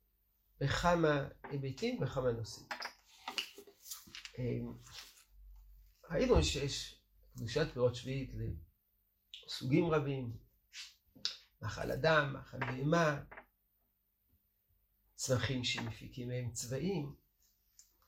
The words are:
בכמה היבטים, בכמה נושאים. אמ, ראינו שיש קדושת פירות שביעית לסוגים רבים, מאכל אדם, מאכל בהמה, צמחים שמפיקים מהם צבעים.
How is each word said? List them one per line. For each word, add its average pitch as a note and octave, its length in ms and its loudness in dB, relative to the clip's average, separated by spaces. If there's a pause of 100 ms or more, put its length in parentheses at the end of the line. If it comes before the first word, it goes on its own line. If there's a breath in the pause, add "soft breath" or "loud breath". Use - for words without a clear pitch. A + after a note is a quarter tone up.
(600)
בכמה D3+ 680 4 (160)
היבטים, C#3+ 560 -4
בכמה B2+ 320 0
נושאים. A2+ 360 -6 (1700)
אמ, A#2+ 360 -4 (1400)
ראינו E3 340 6
שיש - 580 -2 (340)
קדושת B2 380 0
פירות B2 220 4
שביעית C3 360 -6 (1120)
לסוגים D#3 440 2
רבים, C3+ 480 0 (1200 loud breath)
מאכל - 300 -4
אדם, C#3+ 420 4
מאכל B2+ 260 -10
בהמה, C#3+ 640 2 (1900)
צמחים B2+ 480 2
שמפיקים A#2+ 640 -4
מהם B2 240 -4
צבעים. C#3 640 -4 (920)